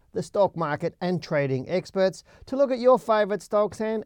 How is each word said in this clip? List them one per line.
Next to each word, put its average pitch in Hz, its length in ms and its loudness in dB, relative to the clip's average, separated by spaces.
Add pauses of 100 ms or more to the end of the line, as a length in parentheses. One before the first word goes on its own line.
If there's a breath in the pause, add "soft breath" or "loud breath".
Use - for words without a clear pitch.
(120)
the 180 120 -6
stock 190 340 0
market 160 420 -4
and 180 240 -2
trading 135 460 -2
experts, 185 560 -2 (220 soft breath)
to 262 100 -4
look 269 140 2
at 254 80 -2
your 247 200 6
favourite 214 420 0
stocks 208 380 -2
and 220 260 -4